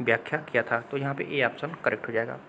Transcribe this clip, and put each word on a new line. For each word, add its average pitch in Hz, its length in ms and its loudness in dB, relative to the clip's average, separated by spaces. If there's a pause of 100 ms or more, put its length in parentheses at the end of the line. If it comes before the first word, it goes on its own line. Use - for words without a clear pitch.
व्याख्या 117 360 2
किया 123 240 2
था। 117 180 2
तो 131 160 -6
यहाँ 139 180 -2
पे 143 260 -2
ए 127 40 6
option 120 240 0 (160)
correct - 240 0
हो 117 40 -6
जाएगा। 117 260 0 (100)